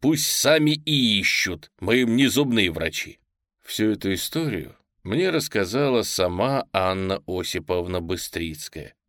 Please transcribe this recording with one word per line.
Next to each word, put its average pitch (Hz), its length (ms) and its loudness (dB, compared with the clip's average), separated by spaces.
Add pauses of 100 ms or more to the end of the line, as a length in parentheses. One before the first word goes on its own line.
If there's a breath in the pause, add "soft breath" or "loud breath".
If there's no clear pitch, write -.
Пусть 151 260 2
сами 151 440 4
и 139 480 2
ищут, - 600 -2
мы 113 220 2
им 117 140 2
не 135 120 4
зубные 113 440 2
врачи». 80 480 -6 (440)
Всю 107 280 0
эту 95 220 -2
историю 101 640 -6 (280)
мне 151 260 -2
рассказала 127 720 0
сама 98 720 0
Анна 95 540 0
Осиповна 90 760 -4
Быстрицкая. 82 920 -8 (140)